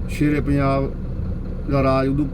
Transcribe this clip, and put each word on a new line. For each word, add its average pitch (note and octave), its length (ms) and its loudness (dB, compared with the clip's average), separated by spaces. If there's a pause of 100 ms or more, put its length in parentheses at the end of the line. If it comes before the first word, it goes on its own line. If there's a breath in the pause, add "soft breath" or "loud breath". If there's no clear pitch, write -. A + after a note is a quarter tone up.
ਸ਼ੇਰੇ D3 320 2
ਪੰਜਾਬ C#3 520 2 (800)
ਦਾ C#3 120 4
ਰਾਜ, C3+ 260 2
ਉਦੋਂ C#3 260 2